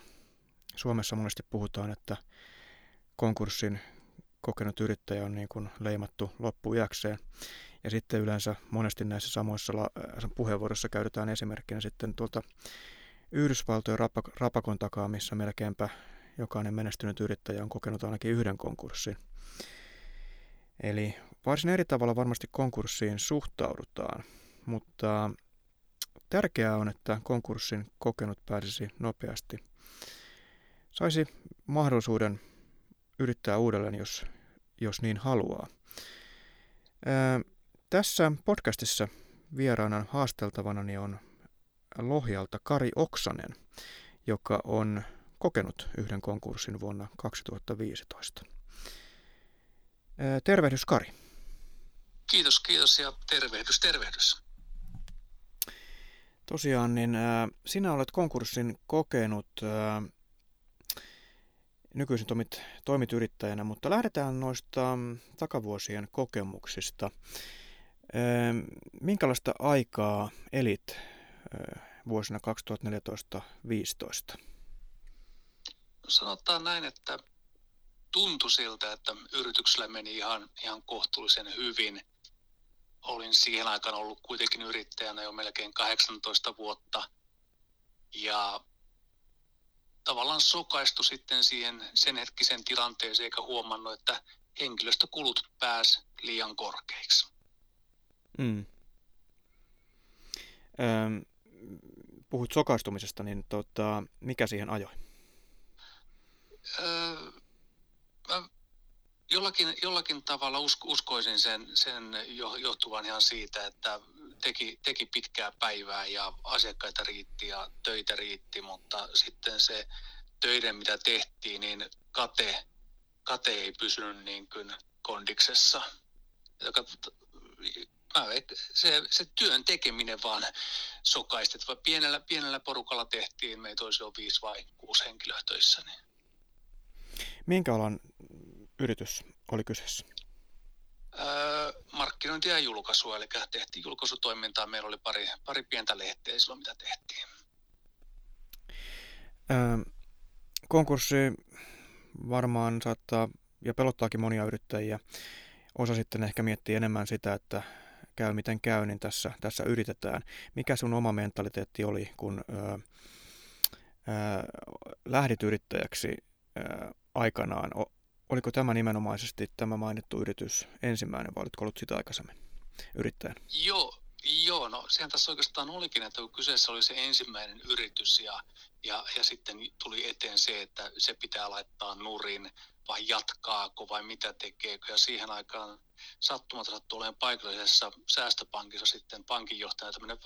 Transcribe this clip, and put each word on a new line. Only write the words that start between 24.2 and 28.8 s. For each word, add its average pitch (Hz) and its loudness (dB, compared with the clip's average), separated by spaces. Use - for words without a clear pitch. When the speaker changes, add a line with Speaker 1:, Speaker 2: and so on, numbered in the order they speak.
Speaker 1:
mutta 107 0
tärkeää 113 4
on, 107 2
että 110 -2
konkurssin 113 -2
kokenut 107 -2
pääsisi 101 -2